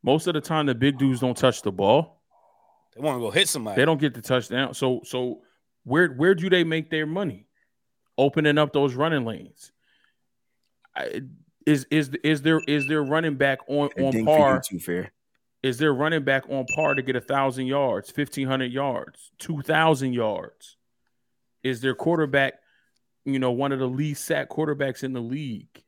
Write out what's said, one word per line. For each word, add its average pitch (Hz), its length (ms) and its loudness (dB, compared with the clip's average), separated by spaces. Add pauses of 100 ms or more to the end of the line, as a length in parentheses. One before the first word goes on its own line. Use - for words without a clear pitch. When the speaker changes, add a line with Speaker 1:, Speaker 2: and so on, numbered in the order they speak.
Speaker 1:
Most 151 240 2
of 175 80 0
the 151 60 0
time, 156 260 0
the 131 80 2
big 131 240 2
dudes 131 220 2
don't 123 160 0
touch - 260 2
the 101 80 -2
ball. 101 520 2 (760)
Speaker 2:
They 120 60 -12
wanna 139 180 -2
go 110 100 -4
hit 185 180 2
somebody. 110 320 -4
Speaker 1:
They 135 40 6
don't 156 160 2
get 143 140 -2
the 117 80 -12
touchdown. 127 520 -2
So, 127 300 -2
so 127 380 -6 (420)
where, 160 240 2
where 151 260 2
do 175 160 -2
they 175 140 4
make 160 260 -4
their 156 160 -2
money? 160 400 -6 (720)
Opening 147 400 4
up 151 140 2
those 139 220 2
running 143 300 0
lanes. - 460 -12 (1300)
I, 69 240 -8 (460)
is, 143 240 2
is, 147 200 0 (140)
is 147 180 0
there, 160 240 4
is 143 220 0
there 151 160 0
running 151 320 -2
back 135 220 2 (100)
on, 143 260 0
Speaker 3:
They're 135 120 0
Speaker 1:
on 135 60 0
Speaker 3:
ding 110 120 0
for 151 80 4
you 156 60 6
Speaker 1:
par? 139 280 4
Speaker 3:
too, 92 140 -8
Fair. 90 320 -6 (500)
Speaker 1:
Is 127 160 -2
their 151 140 2
running 151 300 0
back 135 260 0
on 135 160 -4 (120)
par 151 180 0
to 127 80 -4
get 127 140 -2
a 120 40 0
thousand 135 460 -2
yards, 131 420 -2
fifteen 139 380 -4
hundred 131 260 -2
yards, 131 680 -6
two 147 240 -6
thousand 156 500 2
yards? 110 640 -4 (880)
Is 127 160 -2
their 131 140 0
quarterback, 143 600 2 (680)
you 135 160 0
know, 127 100 2
one 135 220 0
of 135 80 -2
the 127 80 0
least 143 380 -4
sacked 143 260 -2
quarterbacks 143 500 -2
in 131 100 -6
the 123 80 -6
league? 123 680 -10